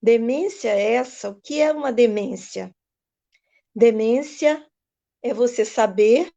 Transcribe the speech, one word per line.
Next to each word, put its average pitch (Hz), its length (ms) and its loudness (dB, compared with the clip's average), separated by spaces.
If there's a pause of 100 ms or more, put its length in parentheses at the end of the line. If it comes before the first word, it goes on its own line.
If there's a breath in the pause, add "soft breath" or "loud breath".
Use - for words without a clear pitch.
Demência 233 680 0
é 208 240 0
essa? 254 360 -6
O 202 100 -14
que 294 220 -6
é 302 100 2
uma 294 220 -4
demência? 208 800 -2 (1000)
Demência 240 920 0 (560)
é 240 100 -6
você 240 320 -2
saber 214 720 2